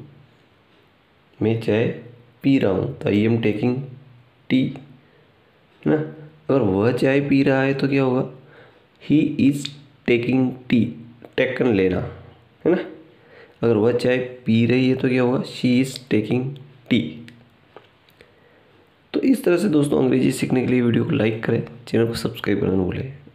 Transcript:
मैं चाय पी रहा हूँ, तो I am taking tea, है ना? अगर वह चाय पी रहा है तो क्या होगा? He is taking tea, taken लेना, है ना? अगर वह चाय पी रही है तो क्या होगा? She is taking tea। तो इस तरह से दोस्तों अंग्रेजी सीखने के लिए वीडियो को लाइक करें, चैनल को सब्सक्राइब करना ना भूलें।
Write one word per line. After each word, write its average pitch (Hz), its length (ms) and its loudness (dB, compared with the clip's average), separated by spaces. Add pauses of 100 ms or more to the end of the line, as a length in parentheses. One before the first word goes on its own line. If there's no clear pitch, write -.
(1400)
मैं 110 220 0
चाय 117 260 0 (560)
पी 139 160 4
रहा 104 120 0
हूँ, - 280 -2
तो - 100 -4
I 101 40 2 (100)
am 113 200 2
taking 107 320 0 (760)
tea, 131 180 2 (1160)
है - 40 -2
ना? 151 100 2 (520)
अगर 135 120 2
वह 101 300 2
चाय 135 280 2 (100)
पी 139 140 4
रहा 135 180 2
है 135 120 0
तो 139 140 -2
क्या 139 160 2
होगा? 127 200 0 (800)
He 147 160 2 (220)
is 143 260 2 (420)
taking 127 380 2 (220)
tea, 113 160 2 (540)
taken 127 360 0
लेना, 92 240 2 (680)
है 160 60 4
ना? 170 100 0 (840)
अगर 117 120 4
वह 117 220 2
चाय 127 200 0 (280)
पी 113 200 4
रही 127 240 2
है 131 60 2
तो 131 140 -2
क्या 127 140 0
होगा? 123 160 0 (100)
She - 220 -2 (100)
is - 160 -4 (140)
taking 120 320 0 (480)
tea। - 120 2 (2000)
तो 311 80 0
इस 262 220 2
तरह 175 140 4
से 180 120 0
दोस्तों 147 300 2
अंग्रेजी 131 320 2
सीखने 131 300 -2
के 117 60 -2
लिए 127 140 2
वीडियो 117 240 2
को - 60 -4
लाइक 113 320 0
करें, 117 220 -2 (220)
चैनल 113 200 2
को 117 80 -4
सब्सक्राइब - 460 -4
करना 92 120 0
ना 95 100 0
भूलें। - 340 -6 (180)